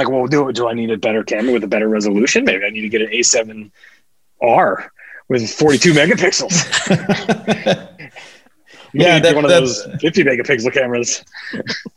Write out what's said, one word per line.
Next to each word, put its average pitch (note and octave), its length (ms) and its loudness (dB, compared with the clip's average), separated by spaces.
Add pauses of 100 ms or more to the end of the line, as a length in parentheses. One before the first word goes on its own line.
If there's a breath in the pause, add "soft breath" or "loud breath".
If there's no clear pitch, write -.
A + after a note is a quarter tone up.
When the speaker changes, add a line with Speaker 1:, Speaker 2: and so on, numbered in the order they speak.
Speaker 1:
like, C3 80 0
"Well, B2+ 200 0
do, C#3+ 240 0
do A#2 160 -2
I A#2 60 -6
need A2+ 160 -4
a A2 60 -2
better A2 280 -2
camera A#2 280 -2
with A2 120 0
a G2+ 100 -4
better A2 140 0
resolution? G#2+ 560 0
Maybe G2 200 -2
I G#2 60 -4
need A2 120 -10
to G#2+ 60 -6
get G#2+ 140 0
an G#2+ 100 -4
A A#2+ 100 0
seven A2 480 -2 (720 soft breath)
R A#2+ 500 0 (380 loud breath)
with A#2+ 220 -2
forty-two D3+ 420 4
megapixels." E3 600 2 (340)
Speaker 2:
<laughs> - 1000 -2 (1080 loud breath)
Speaker 1:
Maybe D3 100 4
Speaker 2:
Yeah, E3+ 140 6
Speaker 1:
get D3+ 60 0
Speaker 2:
that, E3 120 6
Speaker 1:
one D3 80 2
of D3 60 4
Speaker 2:
that's C3+ 340 2
Speaker 1:
those - 160 -12
fifty D#3+ 240 2
megapixel B2 480 0
cameras. A#2+ 500 -2 (760 loud breath)